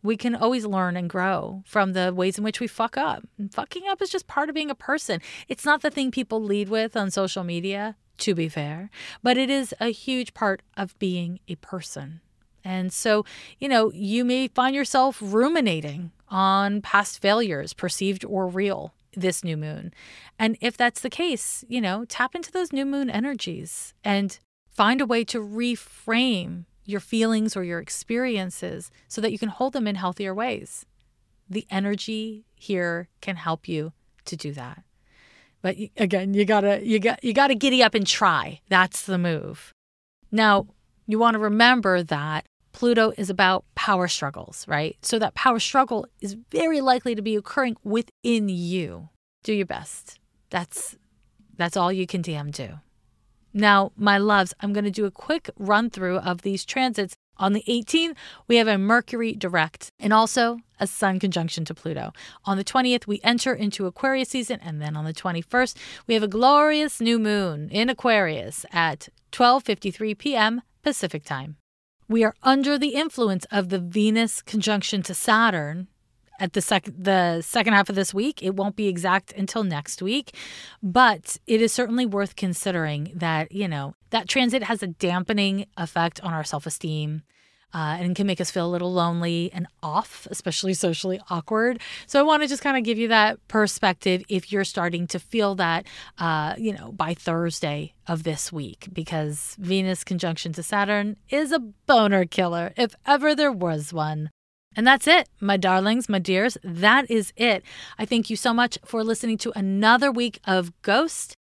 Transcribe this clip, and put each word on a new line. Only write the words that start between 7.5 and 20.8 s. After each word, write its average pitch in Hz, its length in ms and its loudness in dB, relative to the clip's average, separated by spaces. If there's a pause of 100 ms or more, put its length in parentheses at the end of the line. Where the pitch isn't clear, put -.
to 202 160 0
be 165 160 -2
fair, 156 400 -8 (320)
but 247 160 4
it 262 100 0
is 277 320 -2
a 226 80 0
huge 247 460 -4
part 190 260 -2 (160)
of 196 220 -8
being 180 500 -4
a 175 60 -8
person. 156 680 -14 (460)
And 185 260 -4
so, 214 340 2 (320)
you 277 100 -4
know, 226 240 4
you 208 320 -2
may 254 240 0
find 262 260 2
yourself 269 460 2
ruminating 196 920 0 (160)
on 196 520 2
past 202 400 0
failures, 196 540 0
perceived 190 500 -4
or 190 220 -4
real, 190 480 -4 (200)
this 180 300 -2
new 165 120 -4
moon. 156 360 -10 (460)
And 220 240 0
if 240 120 -2
that's 240 280 0